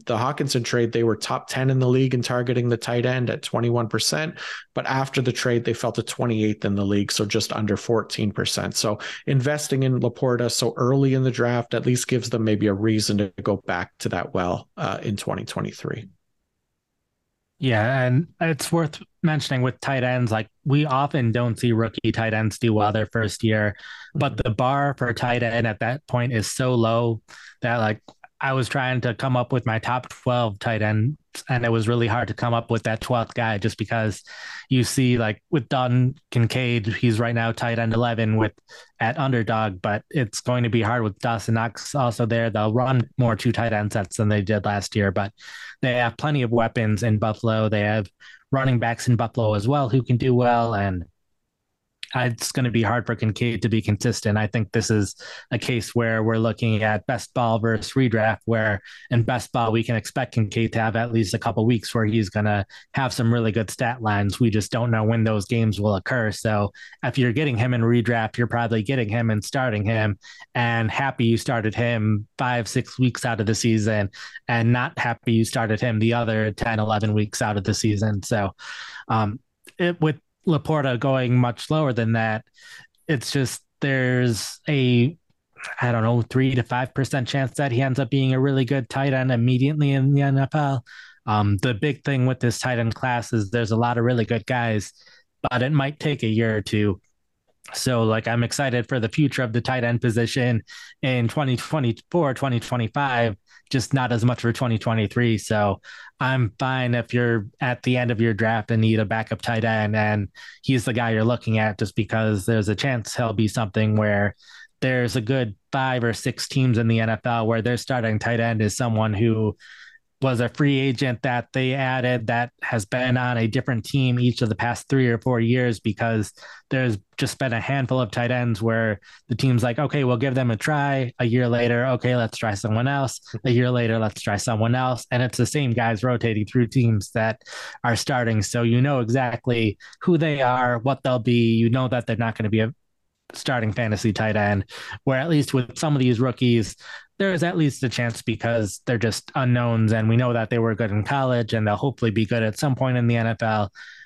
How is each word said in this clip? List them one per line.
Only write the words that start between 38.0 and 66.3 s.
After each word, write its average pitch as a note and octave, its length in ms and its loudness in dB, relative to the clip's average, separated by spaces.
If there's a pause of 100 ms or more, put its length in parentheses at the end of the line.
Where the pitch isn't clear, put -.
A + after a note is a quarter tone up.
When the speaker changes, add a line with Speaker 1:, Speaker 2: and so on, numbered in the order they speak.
Speaker 2:
with, A2+ 160 0 (480)
at A#2+ 180 0
Underdog, A2+ 640 0
but G#2+ 280 -2
it's B2+ 300 -4
going B2 240 0
to A#2+ 60 0
be A2+ 120 2
hard A2+ 220 0
with G#2 160 -4
Dawson A#2 360 -2
Knox A2+ 400 -4
also A#2+ 300 0
there. A#2 240 0
They'll G#2+ 220 0
run A#2+ 460 0
more A#2 180 2
two A#2 160 0
tight A2+ 220 -2
end G#2 180 -2
sets G2+ 240 -4
than G#2+ 140 2
they G#2 120 2
did G2+ 220 0
last G2+ 320 -4
year, G2+ 160 2
but G2+ 220 -4 (480)
they B2+ 140 2
have A#2+ 200 0
plenty D3 280 0
of A2+ 80 -2
weapons A2+ 520 0
in G#2+ 160 2
Buffalo. A2 480 0
They G#2 140 0
have G#2 260 0 (440)
running C3 280 2
backs A#2 300 -2
in A#2+ 80 6
Buffalo A2 360 0
as G2+ 140 -2
well C#3 220 2
who C3 120 2
can B2 140 0
do B2+ 180 2
well, A#2+ 420 4
and G2 280 -2 (1120)
it's B2 360 -2
gonna B2 200 -2
be A2+ 100 2
hard A2+ 240 0
for A#2+ 100 -2
Kincaid A2 460 -2
to A#2 80 0
be A2 140 2
consistent. G#2+ 520 0
I G#2+ 120 0
think A2 240 -4
this A2+ 180 0
is G#2 260 0 (360)
a A#2+ 80 0
case A#2 340 -4
where A2+ 300 2
we're A2+ 160 2
looking A2 420 0
at G#2+ 240 0
best - 300 -6
ball A2+ 240 2
versus A2 340 -2
redraft, A2 520 2
where A2 360 0 (300)
in A#2+ 100 4
best A#2+ 300 -2
ball, A#2+ 200 0
we A2+ 120 2
can A#2+ 120 -2
expect - 380 -4
Kincaid A2+ 400 0
to A2+ 60 -2
have A2 160 0
at A#2 180 -2
least A2+ 220 0
a - 20 0
couple A2 300 -2
weeks - 260 0
where A2+ 140 0
he's G#2+ 220 0
gonna G#2 360 0 (300)
have C3+ 180 -2
some A2+ 180 2
really A2+ 200 2
good G#2 180 -2
stat B2 320 -4
lines. G#2 380 0
We A#2+ 100 4
just G#2 220 0
don't A#2+ 180 0
know A2+ 140 2
when A2+ 200 2
those G#2+ 220 0
games A2 340 0
will G#2 180 2
occur. A2 340 -2